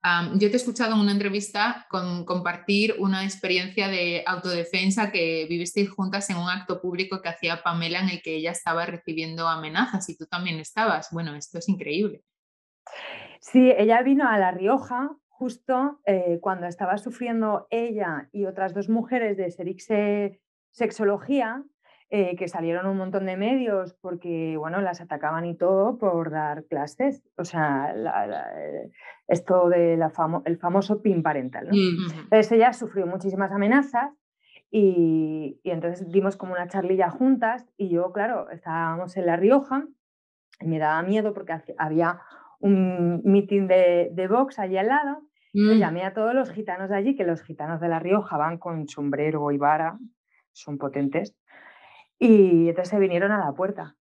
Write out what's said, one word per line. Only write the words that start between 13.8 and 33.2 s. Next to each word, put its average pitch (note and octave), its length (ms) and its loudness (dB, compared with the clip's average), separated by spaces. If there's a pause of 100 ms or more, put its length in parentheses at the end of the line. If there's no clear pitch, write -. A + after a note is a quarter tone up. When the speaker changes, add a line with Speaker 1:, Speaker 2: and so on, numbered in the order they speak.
Speaker 2:
vino C4+ 260 4
a A3 100 4
La F#3 140 4
Rioja B3 600 -2 (180)
justo, C4 760 -4
eh, F3+ 360 2
cuando F3+ 260 -4
estaba F3+ 300 -4
sufriendo A3+ 760 -4
ella G#3 600 -4
y G3+ 140 -4
otras F#3 300 -4
dos G3+ 140 -4
mujeres A3+ 480 0
de F#3 120 -4
Serixe G3+ 920 -2 (320)
Sexología, A3 920 -2 (480)
eh, F#3 240 0
que F3+ 120 -6
salieron F3 380 -4
un G3 120 -2
montón F#3+ 280 -4
de F#3 120 -4
medios G3+ 640 -2
porque, E3+ 560 -6
bueno, E3 240 -4
las F3 200 -4
atacaban D#3 440 -4
y E3+ 120 -6
todo F#3+ 400 2
por E3+ 320 0
dar D3+ 360 -4
clases. G3+ 580 -4 (140)
O F3 60 -8
sea, D3+ 520 -2
la, G#2 320 -2
la, D#2 180 -6 (180)
eh, D2 280 -10 (360)
esto F3 420 4
de E3+ 280 4
la D#3+ 140 2
famo-, E3 340 -2
el E3+ 140 0
famoso G3 420 0
pin E3+ 220 2
parental, C#3 460 -2
¿no? G3+ 60 4
Speaker 3:
Mm. F3 300 2
Speaker 1:
Ujú. D#3+ 180 -8
Speaker 2:
Entonces G#3+ 280 4
ella A#3 220 6
sufrió G#3 340 -4
muchísimas F#3+ 440 -2